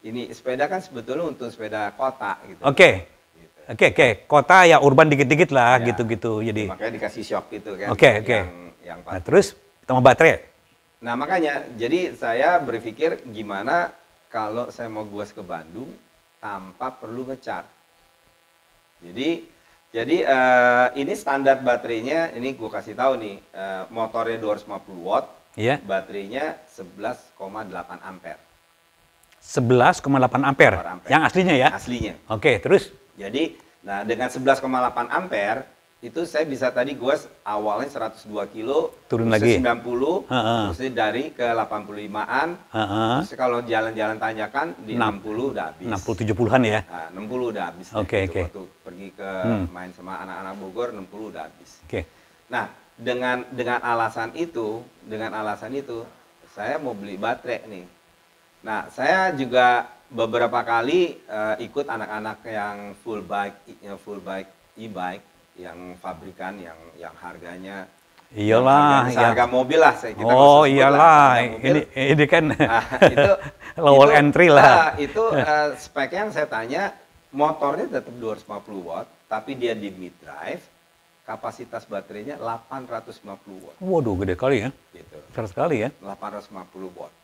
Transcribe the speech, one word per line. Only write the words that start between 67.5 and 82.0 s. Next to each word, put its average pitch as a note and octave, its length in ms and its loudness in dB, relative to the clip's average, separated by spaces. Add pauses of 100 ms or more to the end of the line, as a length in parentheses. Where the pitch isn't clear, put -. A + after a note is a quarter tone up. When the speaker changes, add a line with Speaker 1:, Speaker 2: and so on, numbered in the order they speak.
Speaker 2:
Iyalah, A2 400 4
Speaker 1:
yang C#3+ 320 6
harga, B2 160 0
Speaker 2:
ya. A#2 80 6
Speaker 1:
harga A#2+ 240 4
mobil C3 320 2
lah, C#3 160 6
saya, A2 160 -8
kita G#2 80 -6
nggak A#2 80 4
Speaker 2:
Oh, B2+ 80 8
Speaker 1:
usah C#3+ 80 12
sebut D3 140 10
lah, C#3 100 6
Speaker 2:
iyalah. C#3+ 560 8
Speaker 1:
harga B2 160 4
mobil. A#2 240 -4
Speaker 2:
Ini, D3 120 4 (280)
ini D3 160 6
kan D#3+ 240 4
Speaker 1:
Nah, A2+ 360 2 (160)
Speaker 2:
<laughs> B2 180 8
Speaker 1:
itu, C#3+ 120 6 (460)
Speaker 2:
low C#3+ 240 8
Speaker 1:
itu, C#3+ 160 10
Speaker 2:
entry D3 320 6
lah. C#3+ 160 10
Speaker 1:
nah, D#3 320 8
itu, D3 320 -4
eh, D3+ 480 0
speknya C#3+ 480 -6
yang G#3 80 -6
saya D3+ 160 -2
tanya, C3+ 340 -6 (520)
motornya D3 560 -2
tetap B2+ 260 -8
dua A2+ 160 -8
ratus - 140 -14
lima G#2 160 -12
puluh G2+ 180 -14
watt, E2+ 280 -10 (180)
tapi C3 320 -8
dia A#2 160 -2
di G2+ 160 -10
mid F2+ 320 -16
drive, D#2+ 420 -14 (640)
kapasitas A2+ 560 -14
baterainya G#2 560 -12